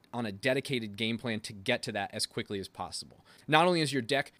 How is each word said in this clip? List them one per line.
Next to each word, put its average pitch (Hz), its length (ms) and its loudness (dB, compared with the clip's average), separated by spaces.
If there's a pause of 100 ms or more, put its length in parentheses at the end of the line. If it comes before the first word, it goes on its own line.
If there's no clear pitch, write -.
(120)
on 117 140 -2
a 104 60 -4
dedicated 120 640 0
game 113 220 0
plan 110 220 -2
to - 120 -10
get 110 300 0
to 117 100 -6
that 101 220 -2
as 107 100 -2
quickly 104 360 -4
as 90 80 -8
possible. - 560 -10 (240)
Not 156 180 8
only 175 140 4
is 139 120 0
your 135 80 2
deck 135 400 0